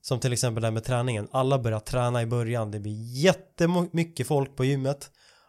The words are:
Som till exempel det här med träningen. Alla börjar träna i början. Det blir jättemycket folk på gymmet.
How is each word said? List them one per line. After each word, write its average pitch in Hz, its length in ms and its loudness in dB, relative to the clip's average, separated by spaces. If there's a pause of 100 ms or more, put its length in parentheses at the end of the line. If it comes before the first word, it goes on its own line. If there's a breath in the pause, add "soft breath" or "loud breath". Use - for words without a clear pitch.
Som 127 200 -2
till 131 120 0
exempel 117 300 0
det 113 40 2
här 110 60 0
med 113 120 -2
träningen. 120 460 -2
Alla 135 280 2
börjar 110 220 -2
träna 123 420 0
i 117 40 -2
början. 117 440 -2
Det 104 100 -6
blir 110 440 -6
jättemycket 170 1000 2
folk 139 300 0
på 127 80 0
gymmet. 139 460 -2 (380 soft breath)